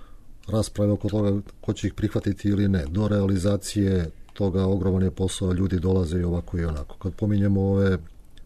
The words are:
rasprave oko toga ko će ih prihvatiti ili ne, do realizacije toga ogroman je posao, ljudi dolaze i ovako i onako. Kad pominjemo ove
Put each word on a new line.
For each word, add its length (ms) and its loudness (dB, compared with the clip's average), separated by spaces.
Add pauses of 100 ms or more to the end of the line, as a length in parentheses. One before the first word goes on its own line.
(480)
rasprave 440 0
oko 180 0
toga 320 2 (200)
ko 120 -2
će 140 -4
ih 60 -6
prihvatiti 560 -2
ili 180 4
ne, 220 2
do 180 0
realizacije 1000 2 (240)
toga 320 0
ogroman 380 2
je 80 2
posao, 420 -2
ljudi 260 0
dolaze 400 2
i 40 0
ovako 340 -2
i 80 0
onako. 320 -6
Kad 160 -6
pominjemo 480 2
ove 360 2 (480)